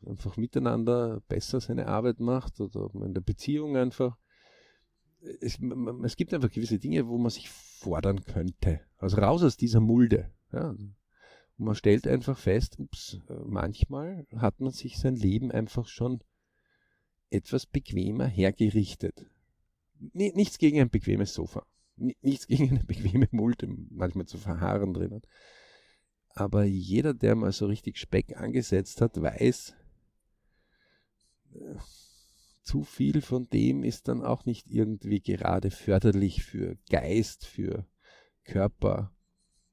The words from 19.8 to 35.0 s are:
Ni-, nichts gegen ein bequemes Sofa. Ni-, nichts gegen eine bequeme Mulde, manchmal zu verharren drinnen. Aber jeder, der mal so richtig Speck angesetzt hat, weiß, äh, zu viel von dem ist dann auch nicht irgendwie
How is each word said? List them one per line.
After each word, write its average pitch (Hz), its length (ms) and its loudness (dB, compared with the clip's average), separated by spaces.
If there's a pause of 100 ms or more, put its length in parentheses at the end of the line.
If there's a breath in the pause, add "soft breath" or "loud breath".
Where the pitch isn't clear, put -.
Ni-, 190 360 -2
nichts 196 240 2
gegen 151 220 6
ein 123 100 6
bequemes 101 420 0
Sofa. - 320 -8 (320)
Ni-, 123 260 -4
nichts 135 240 0
gegen 131 240 4
eine 127 140 2
bequeme 101 480 2
Mulde, 117 340 0 (240)
manchmal 90 360 -4
zu - 120 -14
verharren 95 560 -2
drinnen. 90 280 -4 (1120 soft breath)
Aber 101 280 0
jeder, 101 520 0
der 110 200 2
mal 107 160 0
so 104 160 -2
richtig 104 320 -4
Speck - 380 -2
angesetzt 113 640 -2
hat, 117 200 2
weiß, - 540 0 (1800)
äh, - 200 -16 (880 soft breath)
zu 147 220 -2
viel 143 380 0
von 127 260 -4
dem 127 340 2
ist 120 260 -4
dann 123 140 -2
auch 123 220 -2
nicht - 260 -6
irgendwie 104 500 0